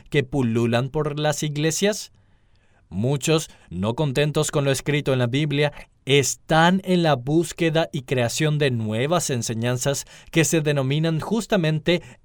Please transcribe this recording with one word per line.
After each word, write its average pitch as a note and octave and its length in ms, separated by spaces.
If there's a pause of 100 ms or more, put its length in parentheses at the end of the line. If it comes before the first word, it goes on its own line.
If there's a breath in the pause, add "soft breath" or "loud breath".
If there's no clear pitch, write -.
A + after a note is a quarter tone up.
que C#3+ 140
pululan A#2+ 680
por D3 300
las D3+ 240
iglesias? D#3 680 (800)
Muchos, C#3+ 600 (180 soft breath)
no F#2+ 240
contentos D3+ 560
con C#3+ 160
lo C#3 60
escrito C#3 420
en B2+ 60
la B2 80
Biblia, C#3+ 460 (320 loud breath)
están D#3+ 800
en F3+ 180
la D#3 100
búsqueda D#3+ 800
y D3 80
creación C#3 560
de C#3+ 140
nuevas A#2+ 580
enseñanzas B2 760 (260 loud breath)
que E3 120
se D#3+ 180
denominan D3+ 580
justamente D#3+ 840 (240 loud breath)